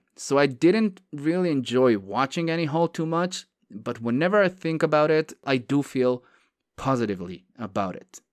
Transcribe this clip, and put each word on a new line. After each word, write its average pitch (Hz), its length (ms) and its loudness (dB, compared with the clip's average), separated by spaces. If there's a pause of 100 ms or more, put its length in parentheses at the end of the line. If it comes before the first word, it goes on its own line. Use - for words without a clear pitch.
(180)
So - 200 -2
I 143 80 6
didn't 185 560 2 (100)
really 160 400 0
enjoy 123 460 2
watching 127 520 -4
Annie 160 160 -2
Hall 160 220 0
too 165 180 -4
much, 175 400 -4 (240)
but 113 300 -10
whenever 156 420 2
I 185 60 4
think 165 340 -4
about 156 300 2
it, 156 220 0 (120)
I 135 120 0
do 135 260 -2
feel 127 400 -2 (540)
positively 101 680 -4 (140)
about 98 380 -6
it. - 240 -20 (120)